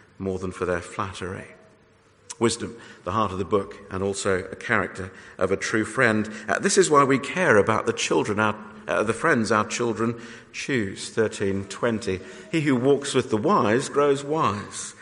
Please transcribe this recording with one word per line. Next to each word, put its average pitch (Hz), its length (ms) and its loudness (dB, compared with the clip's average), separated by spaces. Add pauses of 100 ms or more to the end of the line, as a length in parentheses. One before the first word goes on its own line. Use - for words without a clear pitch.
(180)
more 95 200 -6
than 92 140 -6
for 90 140 -6
their 87 160 -2
flattery. 95 720 -10 (840)
Wisdom, 113 380 0 (280)
the 90 80 -4
heart 101 200 2
of 92 60 -4
the 95 80 -2
book, 82 320 0 (120)
and 92 120 -4
also 98 500 0
a - 40 -10
character 95 540 -2 (280)
of 92 120 0
a 98 60 2
true 110 300 -2
friend. 107 420 2 (180)
Uh, 101 120 0
this - 180 0
is 170 140 6
why 143 120 8
we 135 160 4
care 160 380 2
about 107 300 4
the 113 80 0
children, 131 440 0
our, 107 160 2 (320)
uh, 87 160 0
the 110 120 0
friends 120 360 2
our 107 140 4
children 117 560 -2 (320)
choose, 107 560 -4
thirteen 98 560 0
twenty. 98 560 -2 (320)
"He 165 80 0
who 139 160 2
walks 135 380 2
with 127 160 2
the 110 80 2
wise 131 500 2
grows 139 340 2
wise, 135 800 -4